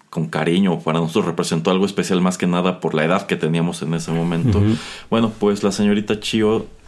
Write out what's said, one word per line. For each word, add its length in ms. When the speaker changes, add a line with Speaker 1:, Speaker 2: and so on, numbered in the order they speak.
Speaker 1:
con 180
cariño, 520
para 200
nosotros 260
representó 460
algo 140
especial, 360
más 160
que 100
nada 320
por 140
la 100
edad 240
que 80
teníamos 460
en 120
ese 200
momento. 460
Speaker 2:
Ujú. 180
Speaker 1:
Bueno, 280
pues, 260
la 100
señorita 480
Chio, 460